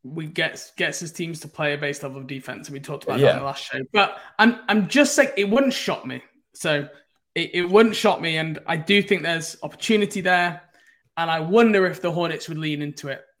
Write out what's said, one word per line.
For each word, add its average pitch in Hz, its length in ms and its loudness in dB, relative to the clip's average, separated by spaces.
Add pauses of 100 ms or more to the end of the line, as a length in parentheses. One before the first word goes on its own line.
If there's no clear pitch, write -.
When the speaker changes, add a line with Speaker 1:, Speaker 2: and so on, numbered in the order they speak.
Speaker 1:
we 151 240 -10
gets, - 440 -6
gets 160 280 -4
his 160 120 -10
teams 165 300 -8
to 151 60 -16
play 147 260 -2
a 143 40 -4
base 143 260 -6
level 135 160 -10
of 131 80 -14
defense, 127 400 -12
and 143 60 -14
we 139 60 -12
talked 143 240 -12
about - 160 -2
that 139 60 6
Speaker 2:
Yeah. - 80 8
Speaker 1:
in 131 60 -2
the 135 60 -6
last 139 180 -6
show. 135 160 -8 (120)
But 202 280 2 (200)
I'm, 233 280 6
I'm 214 200 2
just 285 280 4
saying, - 220 4
it 202 120 2
wouldn't 262 240 4
shock - 320 -6
me. 127 160 -10 (320)
So 147 340 -2 (480)
it, 165 180 -4
it 175 160 0
wouldn't 214 260 6
shock 190 260 2
me, 165 160 -2
and 160 280 -4
I 165 120 -2
do 202 240 4
think 190 220 0
there's 165 400 -4
opportunity 202 580 0
there, 175 400 0 (560)
and 165 120 -2
I 165 100 0
wonder 202 460 4
if - 160 -4
the 170 100 -2
Hornets 165 360 -4
would 160 100 -8
lean 151 240 -4
into 147 280 -8
it. 131 160 -10 (160)